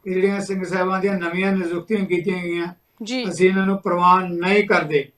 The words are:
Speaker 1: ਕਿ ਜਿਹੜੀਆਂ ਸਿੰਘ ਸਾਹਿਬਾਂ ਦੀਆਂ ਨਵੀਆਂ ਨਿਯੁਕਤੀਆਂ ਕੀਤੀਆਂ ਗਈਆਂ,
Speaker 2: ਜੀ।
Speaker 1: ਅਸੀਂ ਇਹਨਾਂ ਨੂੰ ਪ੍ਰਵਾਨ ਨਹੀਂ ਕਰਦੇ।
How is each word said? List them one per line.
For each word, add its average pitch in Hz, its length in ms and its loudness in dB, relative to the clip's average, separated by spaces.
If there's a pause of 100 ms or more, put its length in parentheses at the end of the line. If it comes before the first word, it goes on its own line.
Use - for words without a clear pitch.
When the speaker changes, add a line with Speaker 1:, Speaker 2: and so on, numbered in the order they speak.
Speaker 1:
ਕਿ 190 100 -6
ਜਿਹੜੀਆਂ 196 280 2
ਸਿੰਘ 190 240 -4
ਸਾਹਿਬਾਂ 185 340 -2
ਦੀਆਂ 196 140 0
ਨਵੀਆਂ 180 380 -2
ਨਿਯੁਕਤੀਆਂ 185 540 -2
ਕੀਤੀਆਂ 180 380 -2
ਗਈਆਂ, 170 240 -4 (360)
Speaker 2:
ਜੀ। 240 260 -4
Speaker 1:
ਅਸੀਂ 180 200 4
ਇਹਨਾਂ 190 160 2
ਨੂੰ 196 160 -2
ਪ੍ਰਵਾਨ 180 520 2
ਨਹੀਂ 196 340 2
ਕਰਦੇ। 156 500 0